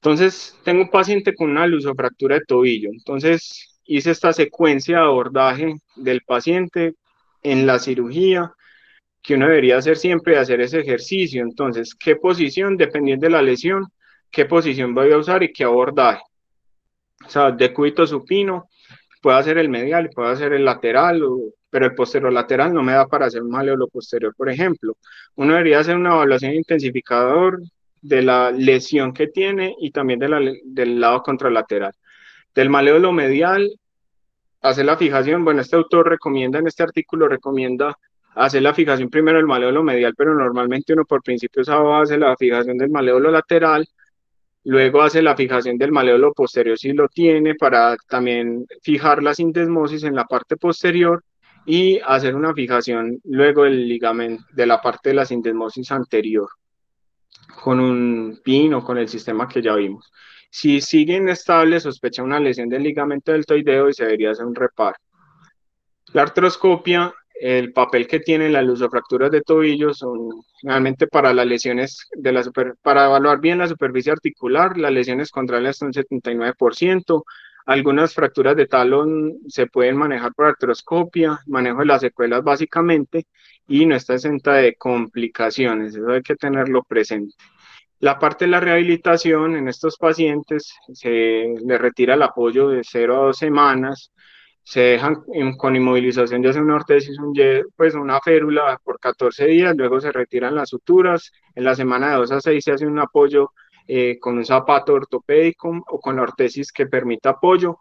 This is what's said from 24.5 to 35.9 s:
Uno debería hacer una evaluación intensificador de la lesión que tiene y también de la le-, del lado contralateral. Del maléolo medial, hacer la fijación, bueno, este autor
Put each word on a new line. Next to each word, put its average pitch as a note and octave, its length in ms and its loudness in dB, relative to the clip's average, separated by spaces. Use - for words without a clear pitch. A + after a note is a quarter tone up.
Uno C#3+ 180 0
debería D#3+ 260 4
hacer E3+ 160 0
una F3 200 2
evaluación C3+ 380 0
intensificador D3+ 1080 0
de C#3+ 200 2
la B2+ 300 2
lesión C3 640 0
que D3+ 140 -2
tiene F#3+ 520 -4
y D3+ 120 -8
también B2+ 280 -2
de C3+ 80 -2
la D3+ 140 0
le-, C3+ 240 -2
del B2 340 -2
lado A#2+ 240 2
contralateral. A#2 680 -2
Del C3+ 160 2
maléolo D3 440 4
medial, E3+ 580 0
hacer C3+ 240 0
la D#3 120 2
fijación, D3+ 480 0
bueno, D3 160 2
este E3 160 0
autor E3 320 2